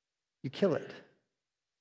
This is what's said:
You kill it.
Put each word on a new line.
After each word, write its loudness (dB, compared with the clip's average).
You -4
kill 2
it. -4